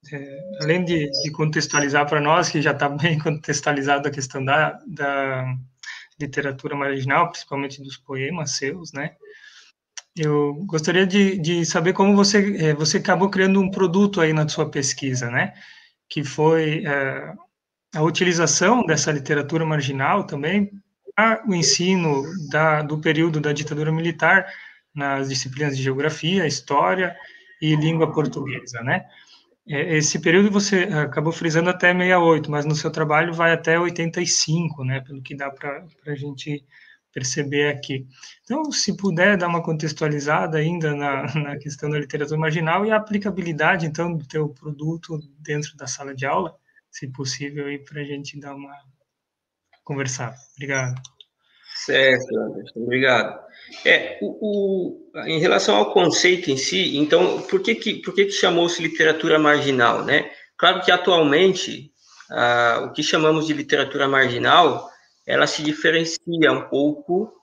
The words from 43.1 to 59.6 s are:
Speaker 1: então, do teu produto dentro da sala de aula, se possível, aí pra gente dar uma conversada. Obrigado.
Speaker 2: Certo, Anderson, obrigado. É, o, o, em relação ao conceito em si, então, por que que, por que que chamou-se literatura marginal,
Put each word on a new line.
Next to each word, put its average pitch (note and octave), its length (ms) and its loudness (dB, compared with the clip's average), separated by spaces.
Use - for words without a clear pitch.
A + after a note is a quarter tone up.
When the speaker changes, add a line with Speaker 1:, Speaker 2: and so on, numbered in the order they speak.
Speaker 1:
então, E3 280 -4
do C#3 140 -8
teu D3+ 220 -4
produto D3+ 680 -10
dentro D3+ 380 -6
da C#3 100 -14
sala C#3 260 -10
de C3 120 -6
aula, E3 280 -2
se - 160 -14
possível, C#3+ 600 -8
aí C#3+ 120 -8
pra D3 240 -12
gente C#3+ 360 -10
dar C#3 140 -16
uma C#3 220 -18
conversada. C3+ 520 -6
Obrigado. C3 460 -4
Speaker 2:
Certo, C3 520 2
Anderson, G#2+ 440 -8
obrigado. B2 640 0
É, - 360 2
o, G3 920 -4
o, D#3 100 -10
em D#3+ 140 0
relação G3 360 4
ao G#3 180 2
conceito F3+ 580 4
em C3 60 0
si, E3+ 400 -2
então, E3 460 4
por F#3+ 180 0
que A3+ 140 0
que, G#3+ 260 -6
por F3+ 120 -10
que G3 120 4
que G3+ 60 -4
chamou-se E3+ 500 0
literatura D#3+ 580 2
marginal, C3 640 4